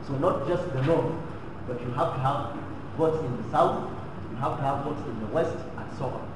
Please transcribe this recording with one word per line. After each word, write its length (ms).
So 100
not 300
just 160
the 100
north, 300
but 140
you 100
have 220
to 60
have 340
votes 260
in 200
the 80
south, 380
you 60
have 200
to 60
have 220
votes 220
in 120
the 80
west, 300
and 200
so 80
on. 300